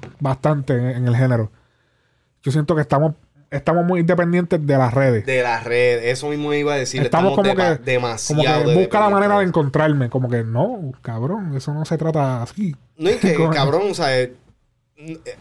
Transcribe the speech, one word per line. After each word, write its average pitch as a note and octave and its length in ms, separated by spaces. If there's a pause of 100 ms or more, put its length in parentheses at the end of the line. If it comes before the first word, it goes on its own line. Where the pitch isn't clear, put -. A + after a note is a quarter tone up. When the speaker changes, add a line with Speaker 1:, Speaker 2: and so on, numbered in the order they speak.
(200)
Speaker 1:
bastante C#3+ 540
en, B2 140
en B2 200
el A#2+ 80
género. A#2+ 360 (920)
Yo C3+ 100
siento D#3 240
que D#3 60
estamos, D3+ 320 (360)
estamos E3 360
muy F3 180
dependientes E3+ 640
de C#3 100
las B2 160
redes. B2+ 320
Speaker 2:
De B2+ 160
las A#2 220
redes, A#2+ 400 (140)
eso D3 100
mismo D3 260
iba D3 200
a C#3+ 40
decir, C3 240
Speaker 1:
Estamos F3 300
Speaker 2:
estamos G3+ 240
Speaker 1:
como F#3 80
Speaker 2:
dema-, E3 140
Speaker 1:
que, - 140
Speaker 2:
demasiado B2+ 720
Speaker 1:
como D#3 100
que F3+ 80
busca G3 180
la G#3+ 100
manera G3+ 100
de G3+ 200
Speaker 2:
dependientes. F#3+ 80
Speaker 1:
encontrarme, D3+ 600
como B2+ 200
que A#2+ 140
no, C#3+ 480 (100)
cabrón, C#3+ 540
eso D3 180
no D#3 120
se E3 120
trata D3 460
así. F3 320 (220)
Speaker 2:
No, E3 120
y A#3 60
que, F#3+ 180
Speaker 1:
<laughs> - 20
Como D#3+ 160
que D#3+ 40
Speaker 2:
cabrón, D3 360
o - 20
sea, C#3 260
eh, B2+ 140 (640)
n-, D#3 160 (100)
eh, A#2+ 180